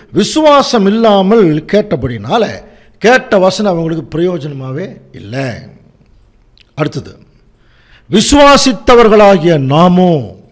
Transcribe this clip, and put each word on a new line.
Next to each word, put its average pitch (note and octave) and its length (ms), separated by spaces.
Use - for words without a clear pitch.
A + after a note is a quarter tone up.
விசுவாசம் B3 760
இல்லாமல் G3 800
கேட்டபடினால D3+ 840
கேட்ட A#3+ 400
வசனம் F#3 340
அவங்களுக்கு E3 460
பிரயோஜனமாவே C#3+ 840
இல்லை. A#2 320
அடுத்தது, - 420
விசுவாசித்தவர்களாகிய G#3+ 1500
நாமோ, D#3 800